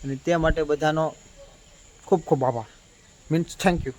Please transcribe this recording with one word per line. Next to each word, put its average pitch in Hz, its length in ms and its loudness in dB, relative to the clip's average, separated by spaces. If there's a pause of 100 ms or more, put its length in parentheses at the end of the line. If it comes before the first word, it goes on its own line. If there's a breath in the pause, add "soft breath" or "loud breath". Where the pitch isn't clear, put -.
અને 139 120 -6
તે 170 200 0
માટે 160 260 2
બધાનો 156 520 0 (920)
ખૂબ 180 140 4
ખૂબ 135 240 0
આભાર, 117 260 -2 (600)
મીન્સ 165 260 -2 (100)
thank 175 140 2
you. 131 180 -6